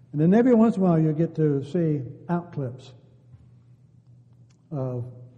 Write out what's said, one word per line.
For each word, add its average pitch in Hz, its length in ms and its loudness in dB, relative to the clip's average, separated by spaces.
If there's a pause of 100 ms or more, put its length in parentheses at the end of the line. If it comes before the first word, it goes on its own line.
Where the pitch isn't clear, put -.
(120)
And 147 80 -2
then 170 120 4
every 240 220 4
once 226 220 4
in 190 60 -2
a - 20 2
while 170 140 4
you 156 140 2
get 160 240 -4
to 147 280 0
see 156 380 -2 (260)
out 175 240 -6
clips - 400 -12 (1800)
of 127 340 -8 (340)